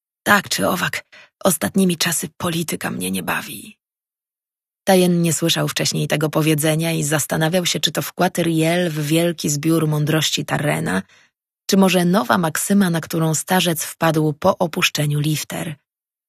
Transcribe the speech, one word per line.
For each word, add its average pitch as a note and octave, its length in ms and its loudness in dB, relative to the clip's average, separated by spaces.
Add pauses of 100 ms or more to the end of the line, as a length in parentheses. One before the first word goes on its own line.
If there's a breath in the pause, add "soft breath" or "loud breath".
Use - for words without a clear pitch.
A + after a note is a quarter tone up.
(260)
„Tak - 240 2
czy F#3 180 -2
owak, F3 380 -4 (380 loud breath)
ostatnimi F#3+ 540 2
czasy E3 400 -4
polityka F3 540 -6
mnie F#3 200 -6
nie - 120 -4
bawi”. - 540 -8 (1120)
Tajen F3+ 340 4
nie E3 120 0
słyszał E3 340 0
wcześniej D3+ 400 -4
tego D3+ 220 0
powiedzenia D#3 640 0
i D#3+ 120 -2
zastanawiał D#3+ 640 0
się, D3+ 140 -2
czy D3+ 120 0
to D#3 100 -4
wkład - 360 -2
Riel E3+ 520 2
w D3+ 160 -4
wielki E3 440 0
zbiór D#3 380 0
mądrości D3+ 580 0
Tarrena, D#3 560 -2 (680 soft breath)
czy G3+ 80 4
może F3+ 280 4
nowa G#3+ 320 2
maksyma, F#3 520 2
na E3 120 0
którą D#3+ 340 -2
starzec F3 480 0
wpadł D#3 500 0
po F#3 240 0
opuszczeniu D3+ 600 -2
Lifter. D#3 560 -4 (540)